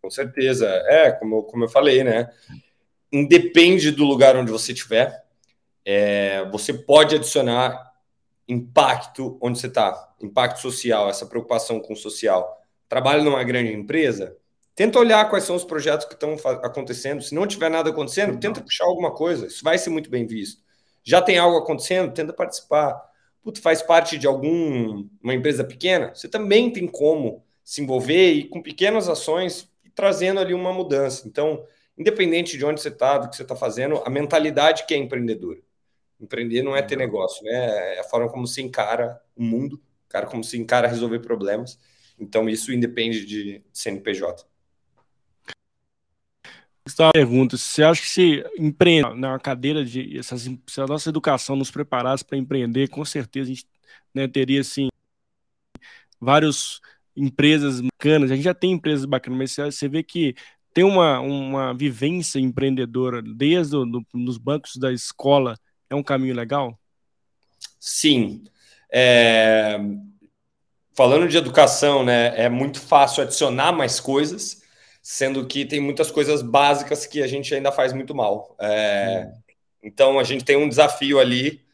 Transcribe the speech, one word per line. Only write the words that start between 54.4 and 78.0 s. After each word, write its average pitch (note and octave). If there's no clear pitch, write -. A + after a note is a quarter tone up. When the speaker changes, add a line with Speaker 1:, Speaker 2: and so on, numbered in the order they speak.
Speaker 2:
assim, C3+
várias D3
empresas C#3+
bacanas. C#3
A C3+
gente C#3
já F3+
tem F#3
empresas D3+
bacanas, C3
mas C3
você, D3
você C#3+
vê D#3
que D#3
ter F3
uma, F3
uma C3+
vivência C#3
empreendedora B2+
desde C#3+
o, C3
do, A#2
nos B2
bancos C3+
da B2+
escola C3
é C3+
um C#3+
caminho C3
legal? A#2+
Speaker 1:
Sim. A#2
É... A2+
Falando C#3
de D#3+
educação, C3+
né, A#2+
é A#2+
muito C3+
fácil C#3+
adicionar C3+
mais C#3+
coisas, D3+
sendo C3+
que C#3
tem D3
muitas C#3+
coisas C#3+
básicas C#3+
que D3
a C3
gente C#3
ainda C#3
faz C3
muito C3+